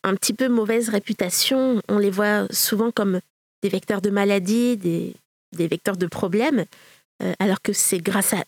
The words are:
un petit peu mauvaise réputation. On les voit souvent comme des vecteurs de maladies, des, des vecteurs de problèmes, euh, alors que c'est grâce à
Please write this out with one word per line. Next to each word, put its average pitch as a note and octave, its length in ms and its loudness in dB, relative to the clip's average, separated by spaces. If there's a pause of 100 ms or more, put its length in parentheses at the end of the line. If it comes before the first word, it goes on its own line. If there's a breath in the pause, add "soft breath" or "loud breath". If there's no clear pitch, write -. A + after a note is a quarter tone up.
un F#3+ 120 2
petit - 180 -2
peu C4 160 0
mauvaise A3+ 400 2
réputation. G#3+ 960 0
On G3+ 120 2
les G3+ 100 4
voit G#3 400 0
souvent A3 400 0
comme G3 320 0 (400)
des G3+ 80 0
vecteurs F#3+ 320 -2
de G3+ 80 -2
maladies, G3+ 680 2
des, E3+ 380 -2 (380)
des E3+ 160 -2
vecteurs F3+ 300 -2
de F3+ 100 0
problèmes, G#3 580 0 (560 loud breath)
euh, F#3 160 -2
alors F#3+ 240 2
que G#3 100 -2
c'est - 280 0
grâce F#3+ 340 0
à F#3+ 140 -2